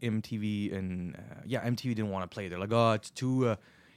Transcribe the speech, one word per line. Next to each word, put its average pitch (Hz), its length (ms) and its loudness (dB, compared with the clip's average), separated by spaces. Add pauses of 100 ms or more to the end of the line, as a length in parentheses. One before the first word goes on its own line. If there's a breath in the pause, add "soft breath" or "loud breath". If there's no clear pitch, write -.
M 110 200 0
T - 140 -6
V 104 340 0
and, 92 460 -4
uh, - 280 -14
yeah, 117 180 -2
M 120 140 2
T 127 120 -4
V 120 60 2
didn't 107 160 0
wanna 95 160 -2
play 98 200 -8
it. 87 40 -6
They're 87 80 -6
like, 101 140 0
"Oh, 117 200 6
it's 107 180 -2
too," 127 380 2
uh, 107 80 2 (400 soft breath)